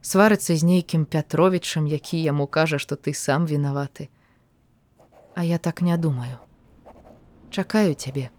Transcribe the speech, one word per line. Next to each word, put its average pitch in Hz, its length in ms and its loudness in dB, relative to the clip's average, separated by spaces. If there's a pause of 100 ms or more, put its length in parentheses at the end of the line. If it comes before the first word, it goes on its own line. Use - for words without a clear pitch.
Сварыцца 196 540 2
з 156 80 0
нейкім 170 420 2
Пятровічам, 165 800 0
які 151 320 -4
яму 143 300 0
кажа, 156 320 0
што - 160 -6
ты - 180 -6
сам 147 320 0
вінаваты. 143 640 -4 (1300)
А 175 80 -4
я 170 140 0
так - 240 -4
не 175 160 2
думаю. 127 420 -4 (1120)
Чакаю 196 420 0
цябе. 135 460 -8